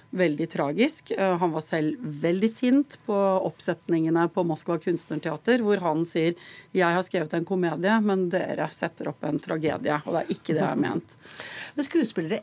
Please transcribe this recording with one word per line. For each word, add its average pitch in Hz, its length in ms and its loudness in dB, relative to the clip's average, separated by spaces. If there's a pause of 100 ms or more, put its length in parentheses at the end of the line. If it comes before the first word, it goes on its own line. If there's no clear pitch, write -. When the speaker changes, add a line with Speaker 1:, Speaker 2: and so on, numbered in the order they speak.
(180)
Speaker 1:
veldig 160 320 2
tragisk. 175 640 0
Eh, 190 240 2
han 175 160 2
var 160 120 -2
selv 156 340 -2 (240)
veldig 190 260 2
sint 254 460 2 (100)
på 202 120 0 (300)
oppsetningene 165 880 0
på 180 140 0
Moskva 165 340 -2
Kunstnerteater, 165 840 0
hvor 202 180 2
han 160 240 2
sier: 170 260 2 (400)
«Jeg 175 220 4
har 180 100 0
skrevet 165 300 -2
en 170 100 -2
komedie, 180 560 2
men 190 300 2
dere 160 420 -2
setter - 380 -6
opp - 160 -6
en 147 140 0
tragedie, 151 640 -2
og 170 100 -2
det 160 80 0
er 160 100 -4
ikke - 200 -4
det 156 100 2
jeg - 80 0
har - 80 0
ment.» - 360 -4 (280)
Speaker 2:
<laughs> - 320 -14
Men 277 100 -2
skuespillere 220 560 -2